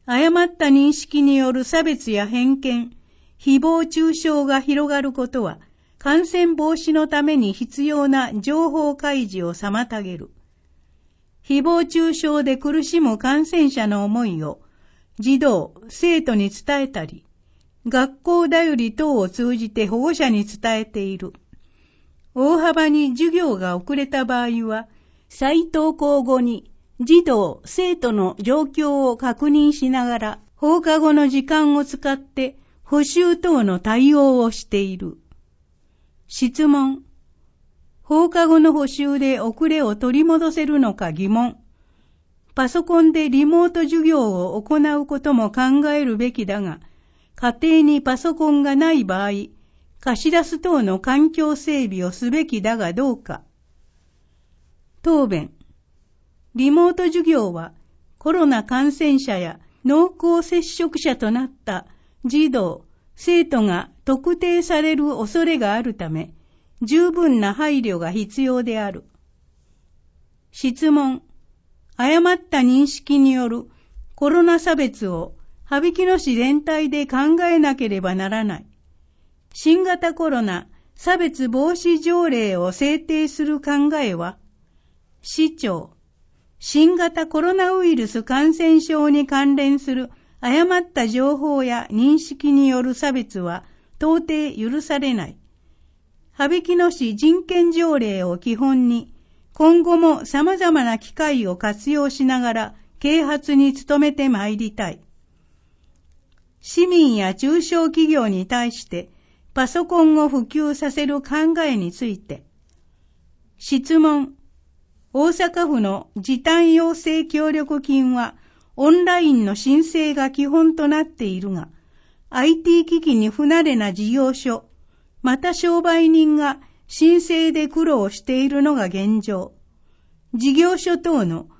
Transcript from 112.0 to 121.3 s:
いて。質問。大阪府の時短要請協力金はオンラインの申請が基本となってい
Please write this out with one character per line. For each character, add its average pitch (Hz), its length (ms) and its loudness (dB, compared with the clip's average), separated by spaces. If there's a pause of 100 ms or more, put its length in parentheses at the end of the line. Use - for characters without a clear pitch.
い 202 140 -6
て。 - 240 -16 (1160)
質 277 400 0
問。 294 360 2 (800)
大 285 140 2
阪 349 400 -2
府 285 120 0
の 202 380 -4
時 247 240 -4
短 330 320 4
要 330 160 4
請 320 360 -2
協 311 280 -2
力 294 260 -4
金 269 340 0
は 240 220 -4 (400)
オ 285 160 4
ン 359 140 4
ラ 359 160 2
イ 311 100 4
ン 233 140 2
の 202 100 -2
申 277 300 2
請 311 280 -2
が 269 180 -2
基 285 160 -4
本 320 280 2
と 302 140 0
な 311 140 0
っ - 20 -6
て 320 180 -12
い 185 160 -4